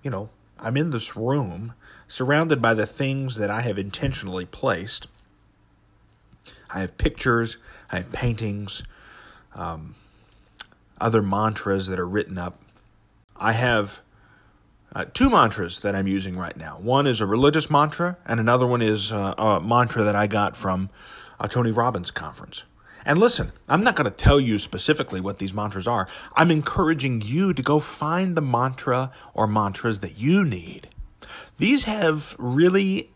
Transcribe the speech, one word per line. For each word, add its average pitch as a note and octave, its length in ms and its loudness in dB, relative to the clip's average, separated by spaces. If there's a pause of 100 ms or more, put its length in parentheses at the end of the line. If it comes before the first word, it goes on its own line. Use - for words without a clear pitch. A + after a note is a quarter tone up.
you C#3 80 -6
know, G#2 200 -6 (280)
I'm A#2 180 -2
in D#3+ 140 2
this A#2 260 -6
room A2+ 580 -2 (340)
surrounded D3 520 2
by A2+ 140 4
the G#2+ 120 0
things C3+ 500 -4
that G2+ 140 -2
I G#2+ 100 -2
have G#2+ 180 -2
intentionally F#2+ 680 -4
placed. G2 640 -4 (1600)
I F#3 120 -8
have - 180 -8
pictures, A#2 580 0 (360)
I - 40 -4
have F2+ 160 -6
paintings, G#2+ 680 -4 (720)
um, D#2+ 400 -10 (1040)
other A2+ 220 4
mantras G2+ 640 -2
that F#2 120 -4
are F2+ 100 -4
written F#2+ 300 -4
up. F2+ 220 -10 (760)
I G#2+ 160 0
have, A2+ 480 0 (960)
uh, - 100 -6 (100)
two C4+ 160 4
mantras G#2+ 500 2
that G2+ 140 -2
I'm G2 120 -2
using F#2+ 300 -2
right E2+ 200 -10
now. D#2+ 240 -14
One C3 260 2
is A#2 140 2
a G#2 60 2
religious C#3+ 440 4
mantra, D#3 460 2 (100)
and A2+ 140 0
another B2 260 4
one B2 160 2
is, G#2+ 300 0
uh, G2+ 260 -2
a G#2 220 2
mantra A#2 440 2
that G#2 120 2
I G#2 100 2
got G2+ 300 -2
from F#2+ 340 -2 (500)
a G#2 80 -4
Tony A#2 220 0
Robbins A2+ 400 0
conference. - 540 -12 (400)
And D3+ 140 4
listen, A3+ 340 4 (160)
I'm E3+ 140 4
not B3 140 2
gonna A#2+ 140 0
tell C#3+ 280 6
you A2+ 200 2
specifically G2 640 -2
what G2 180 -6
these G2 160 -6
mantras G#2 340 -4
are. F#2+ 180 0 (300)
I'm E3 140 6
encouraging D3 720 0
you E3+ 320 0
to E3 80 -4
go D3 180 4
find E3+ 560 -2
the D#3 60 0
mantra B2+ 680 0 (240)
or A2 120 0
mantras G#2 540 0
that F#2+ 180 -12
you F3 260 4
need. F2+ 440 -6 (680)
These B3+ 280 2
have E3+ 540 0
really F3+ 760 2